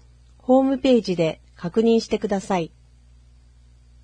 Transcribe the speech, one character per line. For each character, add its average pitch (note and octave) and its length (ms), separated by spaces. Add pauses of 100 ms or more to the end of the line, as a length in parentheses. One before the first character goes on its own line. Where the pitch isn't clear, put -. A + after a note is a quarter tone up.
(360)
ホ C4 240
ー - 20
ム C4+ 160
ペ C4 180
ー G#3+ 60
ジ F#3 140
で D#3+ 240 (140)
確 F3 260
認 A3+ 200
し - 80
て G#3+ 100
く G#3 100
だ G3 120
さ F#3+ 180
い。 D#3+ 140 (1300)